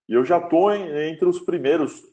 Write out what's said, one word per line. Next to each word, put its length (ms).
E 40
eu 120
já 160
tô 300
em, 180
entre 200
os 100
primeiros, 720